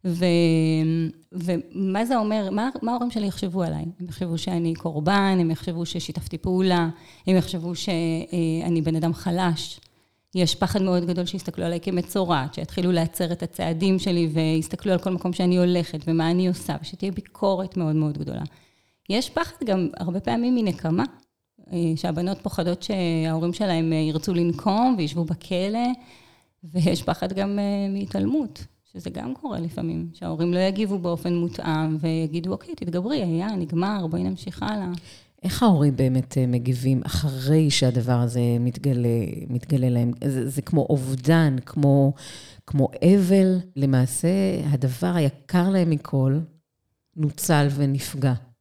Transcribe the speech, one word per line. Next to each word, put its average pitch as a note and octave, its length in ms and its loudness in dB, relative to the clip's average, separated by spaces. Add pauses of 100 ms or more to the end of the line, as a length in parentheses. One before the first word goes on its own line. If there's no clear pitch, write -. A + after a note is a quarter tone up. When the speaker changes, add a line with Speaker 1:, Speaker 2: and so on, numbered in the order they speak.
Speaker 1:
ו-, F3 200 0 (1040)
ומה F#3 760 -2
זה B3 120 0
אומר, G#3+ 340 0
מה, G#3+ 180 0 (120)
מה A#3 100 -2
ההורים A#3+ 200 -2
שלי G#3+ 160 -2
יחשבו F#3 360 -4
עליי? D#3 220 -4 (140)
הם F3+ 80 -10
יחשבו E3+ 300 -4
שאני E3+ 360 -2
קורבן, F#3 640 0
הם E3 120 2
יחשבו E3+ 340 -6
ששיתפתי - 520 -8
פעולה, F#3 520 0 (380)
הם F#3+ 80 4
יחשבו F3 400 -2
שאני E3 1080 -2
בן D#3+ 120 0
אדם D#3+ 180 0
חלש. F3 680 -2 (560)
יש F3+ 200 2
פחד F#3+ 260 0
מאוד F3+ 240 2
גדול F3+ 200 -2
שיסתכלו F3 400 -6
עליי E3+ 140 -2
כמצורעת, F3 760 -2
שיתחילו F3+ 380 -2
להצר E3+ 400 0
את F3 120 -6
הצעדים E3+ 560 0
שלי, F3 340 0
ויסתכלו D#3+ 580 0
על F3+ 80 2
כל F#3+ 100 -4
מקום F3+ 240 -2
שאני F3+ 240 2
הולכת, F3 500 2
ומה E3 240 2
אני F3+ 160 2
עושה, F3 340 -2
ושתהיה F#3+ 300 -8
ביקורת F#3+ 680 -4
מאוד, D#3 180 0
מאוד D3+ 220 0
גדולה. D3 260 -8 (680)
יש A3+ 200 -2
פחד - 360 -6
גם F#3 220 0 (100)
הרבה F3 220 -4
פעמים A#3 360 0
מנקמה, F#3 480 0 (680)
אה, F3+ 40 -2 (180)
שהבנות F3 460 -4
פוחדות F3 420 -4
שההורים E3 680 -2
שלהם, E3 400 0
אה, D#3+ 40 2
ירצו D#3 360 0
לנקום, G3 640 2
וישבו D#3+ 260 -2
בכלא, G3 680 -2 (760)
ויש E3+ 400 0
פחד F#3 300 -2
גם, G3 260 -2
אה, G3+ 300 0
מהתעלמות. G3+ 760 -4 (300)
וזה F3+ 140 -10
גם B3+ 240 -8
קורה A#3 260 -8
לפעמים, E3 540 -6
שההורים E3+ 400 -2
לא F3+ 60 2
יגיבו G3 400 0
באופן F3 360 -2
מותאם, D#3+ 640 -2
ויגידו, D#3+ 520 -2
"אוקיי, D4 240 -8
תתגברי, F#3+ 480 -2
היה, E3+ 320 -2
נגמר, F3 520 -2
בואי E3+ 160 -2
נמשיך F#3 400 -6
הלאה." G3+ 280 -4 (520)
Speaker 2:
איך F3+ 200 0
ההורים D3 320 6
באמת, C3 420 2
אה, B2+ 100 4
מגיבים B2 580 2
אחרי C#3+ 680 2
שהדבר B2 480 2
הזה A#2+ 220 0 (180)
מתגלה, A#2+ 480 0 (420)
מתגלה B2 400 2
להם? A#2+ 220 2 (120)
זה, C3 260 0
זה C#3 120 -4
כמו D3+ 280 2
אובדן, C3+ 640 4 (100)
כמו, C#3 480 4 (540)
כמו C#3 220 2 (140)
אבל. F#3 540 6 (180)
למעשה, C3+ 520 2 (380)
הדבר C#3+ 500 0
היקר F3 540 2
להם F3+ 200 4
מכל C#3 500 2 (760)
נוצל D3+ 600 2
ונפגע. C3+ 580 0 (280)